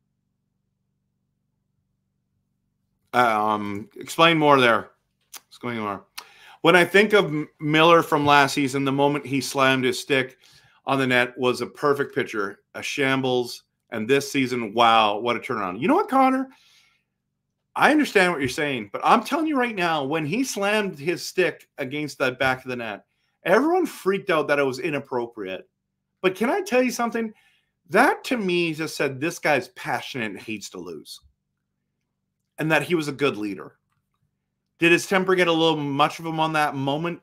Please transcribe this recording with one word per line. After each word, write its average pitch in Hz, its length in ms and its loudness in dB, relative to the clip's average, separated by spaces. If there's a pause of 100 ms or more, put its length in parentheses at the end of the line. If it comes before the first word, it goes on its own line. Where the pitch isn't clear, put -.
(3250)
Um, 107 840 0
explain 165 420 2
more 147 200 6
there. 113 340 2 (420)
What's - 240 -20
going 120 220 -6
on? 101 200 -4 (680)
When 170 80 6
I 175 100 6
think 202 280 4
of 196 140 4
M-, 151 220 -6 (120)
Miller 160 420 6
from 151 240 0
last 143 280 6
season, 139 300 -2
the 139 60 0
moment 143 340 0
he 135 160 -4
slammed 131 440 0
his 123 160 -2
stick 131 380 -2 (460)
on 139 140 -2
the 131 80 0
net 127 320 2
was 123 220 0
a 120 60 -6
perfect 139 460 -2
picture, 104 460 -6 (160)
a 107 80 -12
shambles. 131 800 -2 (280)
And 107 180 -6
this 139 240 0
season, 120 420 -2
wow, 113 460 4
what 117 160 -2
a - 20 -6
turnaround. 104 420 -6
You 147 60 -2
know 254 80 2
what, 427 140 0
Connor? 262 400 2 (1300)
I 208 160 4
understand 208 400 4
what 151 80 -4
you're 135 80 0
saying, 131 440 -4
but 127 120 -6
I'm 196 180 4
telling 311 240 -2
you 311 100 -2
right 240 200 -2
now, 165 260 0
when 151 240 -2
he 196 160 -2
slammed 202 560 -2
his 151 260 -4
stick - 440 -4 (100)
against 143 400 -8
the 131 140 0
back 131 320 -2
of 127 60 -10
the 127 40 -8
net, 113 300 -10 (400)
everyone 302 420 2
freaked 196 440 -4
out 151 180 0
that 147 100 2
it 143 60 2
was 131 160 -2
inappropriate. 120 880 -8 (520)
But 185 140 0
can 226 160 -2
I 392 120 -2
tell 254 200 0
you 247 80 -2
something? 226 420 -4 (580)
That 269 340 2
to 262 120 -4
me 175 380 -2
just 151 220 -8
said 139 240 -2
this 160 180 -6
guy's 147 300 0
passionate 120 640 -8
and 98 80 -14
hates 107 300 -12
to 98 80 -16
lose. 85 420 -14 (1400)
And 156 140 -2
that 147 100 4
he 170 140 -2
was 156 100 -2
a 147 60 -6
good 131 240 -2
leader. 101 400 -10 (1040)
Did 170 140 4
his 170 140 2
temper 185 280 0
get 180 140 2
a 170 40 2
little 160 240 2
much 143 420 -2
of 165 80 -12
him 160 120 -4
on 156 140 0
that 151 220 -2
moment? 147 480 -4